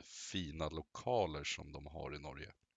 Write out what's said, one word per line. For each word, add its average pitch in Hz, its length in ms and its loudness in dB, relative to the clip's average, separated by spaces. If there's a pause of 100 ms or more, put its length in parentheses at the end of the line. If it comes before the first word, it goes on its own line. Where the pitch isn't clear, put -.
fina 80 640 0
lokaler 123 760 4
som - 280 -2
de 143 140 -6
har 147 280 -4
i 147 40 -4
Norge. 139 340 -8 (240)